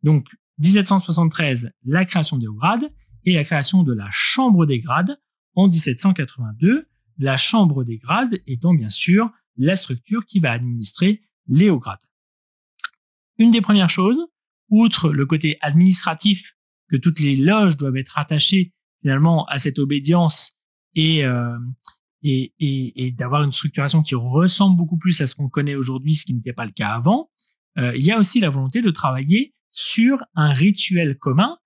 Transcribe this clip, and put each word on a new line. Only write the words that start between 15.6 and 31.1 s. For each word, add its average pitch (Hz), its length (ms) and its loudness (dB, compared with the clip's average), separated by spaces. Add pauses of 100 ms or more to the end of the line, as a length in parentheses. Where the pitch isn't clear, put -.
administratif, 175 960 2 (320)
que - 80 -2
toutes 156 240 -2
les 143 160 0
loges 180 400 2
doivent 135 220 -4
être - 180 -10
attachées 165 560 -2 (300)
finalement 151 440 2
à 143 120 -4
cette 135 200 -4
obédience 147 760 0 (380)
et, 156 300 0
euh, 120 340 -4 (640)
et, 135 360 -4
et, 135 480 -4
et 127 60 -4
d'avoir 131 300 -2
une 143 100 -2
structuration 147 500 -2
qui - 120 -4
ressemble 170 600 2
beaucoup 170 200 0
plus 170 240 0
à 143 60 -2
ce - 80 -6
qu'on 139 160 -6
connaît 143 240 -4
aujourd'hui, 131 400 -4
ce 147 100 -2
qui - 80 -6
n'était 120 220 -6
pas 120 100 -10
le 104 80 -12
cas 107 220 -6
avant, 190 360 0 (460)
euh, 123 180 -2
il 131 100 -2
y 175 60 4
a 226 80 2
aussi 214 220 2
la 185 80 2
volonté 135 320 -2
de 226 100 0
travailler 151 640 0 (260)
sur 254 460 0 (100)
un 151 200 2
rituel 170 640 0